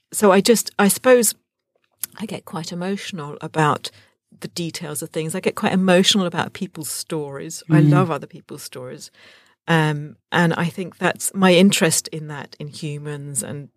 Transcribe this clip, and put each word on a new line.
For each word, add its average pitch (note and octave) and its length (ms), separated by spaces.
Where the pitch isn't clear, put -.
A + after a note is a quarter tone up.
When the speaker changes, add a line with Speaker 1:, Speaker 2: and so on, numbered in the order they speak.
Speaker 1:
so G#3 200
I G3 100
just, G#3+ 360
I G3+ 120
suppose B3 440
I G3+ 60
get - 200
quite E3 260
emotional F3 720
about D#3 480
the E3+ 80
details D#3+ 520
of D#3+ 80
things. D#3+ 240
I F#3+ 60
get - 160
quite - 180
emotional F#3 520
about E3+ 280
people's F3+ 360
stories. D3 800
I D#3 120
Speaker 2:
Mm. D3+ 80
Speaker 1:
love E3+ 220
other D3 160
people's - 360
stories. C3+ 460
Um, D3+ 500
and E3 220
I E3+ 120
think E3+ 320
that's - 360
my F#3+ 200
interest F3+ 560
in D#3 180
that, D3 320
in D3+ 80
humans D3 760
and C#3 360